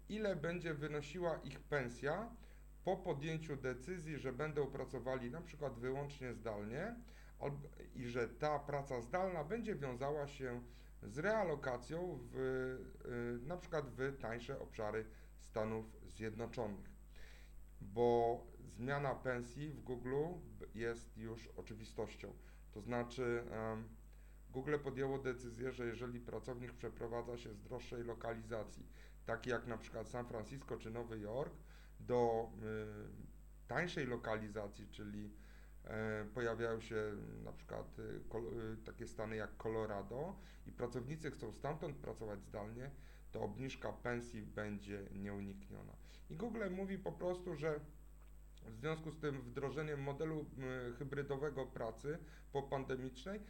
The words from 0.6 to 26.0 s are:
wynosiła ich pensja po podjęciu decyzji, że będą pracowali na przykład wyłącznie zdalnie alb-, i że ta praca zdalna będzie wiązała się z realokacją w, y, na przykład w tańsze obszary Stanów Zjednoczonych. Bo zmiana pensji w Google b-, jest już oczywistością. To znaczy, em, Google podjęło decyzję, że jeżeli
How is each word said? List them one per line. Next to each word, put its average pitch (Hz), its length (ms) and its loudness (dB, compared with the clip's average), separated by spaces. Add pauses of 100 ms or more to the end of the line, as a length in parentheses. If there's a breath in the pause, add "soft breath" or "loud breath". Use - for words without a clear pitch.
wynosiła 151 600 2
ich 139 240 -6
pensja 143 680 2 (540 loud breath)
po 185 120 6
podjęciu 160 600 2
decyzji, 135 640 0
że 127 140 0
będą 147 340 4
pracowali 127 640 0
na 156 100 -2
przykład 139 380 -2
wyłącznie 131 560 0
zdalnie 110 600 0 (440 loud breath)
alb-, 143 300 0 (260)
i 123 120 -2
że 120 220 4
ta 151 300 4
praca 139 420 0
zdalna 180 440 2
będzie 208 300 0
wiązała 139 520 2
się 123 360 -2 (400 loud breath)
z 107 160 -4
realokacją 160 1040 4
w, 117 140 -6 (1080)
y, - 20 -2
na 175 100 0
przykład 151 340 0
w 135 300 0
tańsze 120 400 -2
obszary 110 440 0 (360 loud breath)
Stanów 110 560 0 (100)
Zjednoczonych. 110 840 0 (880 loud breath)
Bo 117 600 8 (240)
zmiana 139 500 2
pensji 127 540 0
w 131 120 -6
Google 123 360 0 (440)
b-, - 140 -8
jest 117 420 0
już 113 400 -4
oczywistością. 107 760 -4 (400 loud breath)
To 110 80 -6
znaczy, 120 680 4
em, 110 380 0 (600 loud breath)
Google 143 340 4
podjęło 135 340 2
decyzję, 123 540 0
że 120 140 0
jeżeli 120 340 -2